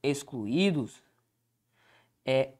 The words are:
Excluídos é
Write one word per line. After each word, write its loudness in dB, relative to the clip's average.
Excluídos -2
é 0